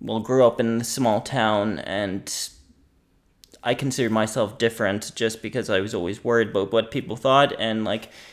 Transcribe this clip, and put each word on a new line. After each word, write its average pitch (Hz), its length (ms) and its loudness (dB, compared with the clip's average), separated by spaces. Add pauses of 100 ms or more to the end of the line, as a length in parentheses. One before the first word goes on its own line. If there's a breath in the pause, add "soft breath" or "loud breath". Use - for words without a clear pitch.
well, 113 200 -4
grew 127 260 6
up 117 140 4
in 113 200 0
a 117 40 -4
small 117 360 0
town, 107 600 0
and 98 520 -6 (1300)
I 123 80 2
considered 127 380 -2
myself 110 460 0
different 107 580 -2
just 110 260 -2
because 113 260 -6
I 98 120 2
was 104 120 -4
always 95 300 -4
worried 117 280 2
about 98 220 0
what 113 200 2
people 127 240 -6
thought, 131 420 4
and, 110 260 -2
like, 107 260 -4 (220 loud breath)